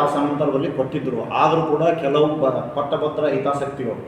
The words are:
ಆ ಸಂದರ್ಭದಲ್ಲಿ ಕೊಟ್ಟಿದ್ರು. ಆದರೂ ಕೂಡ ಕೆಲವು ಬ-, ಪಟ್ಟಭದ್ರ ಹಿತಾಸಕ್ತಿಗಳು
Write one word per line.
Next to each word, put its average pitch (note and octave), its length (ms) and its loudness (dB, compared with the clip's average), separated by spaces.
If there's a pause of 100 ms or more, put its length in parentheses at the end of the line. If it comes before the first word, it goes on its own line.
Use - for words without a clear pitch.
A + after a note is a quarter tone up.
ಆ - 20 4 (120)
ಸಂದರ್ಭದಲ್ಲಿ C#3+ 600 0
ಕೊಟ್ಟಿದ್ರು. C3 420 -2 (220)
ಆದರೂ D#3+ 200 4 (100)
ಕೂಡ D3+ 120 2 (200)
ಕೆಲವು D3 240 4 (160)
ಬ-, C3 200 0 (140)
ಪಟ್ಟಭದ್ರ D3 480 -2 (100)
ಹಿತಾಸಕ್ತಿಗಳು C3+ 720 -4